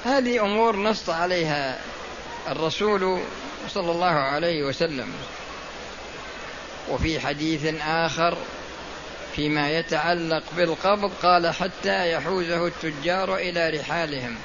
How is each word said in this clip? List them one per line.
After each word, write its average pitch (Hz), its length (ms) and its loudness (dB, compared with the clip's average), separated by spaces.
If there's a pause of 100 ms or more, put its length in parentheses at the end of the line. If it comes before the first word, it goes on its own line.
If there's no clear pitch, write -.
هذه 247 360 4
أمور 214 360 4
نص 208 340 0
عليها 165 680 2 (680)
الرسول 185 720 2 (480)
صلى 180 220 0
الله 170 160 2
عليه 151 560 4
وسلم. 139 500 0 (1800)
وفي 139 300 0
حديث 151 600 0
آخر 165 580 2 (960)
فيما 147 340 2
يتعلق 160 720 0 (140)
بالقبض 185 560 2 (100)
قال: 170 320 6
"حتى 185 580 0
يحوزه 170 540 0
التجار 170 680 0
إلى 175 340 0
رحالهم". 143 760 -2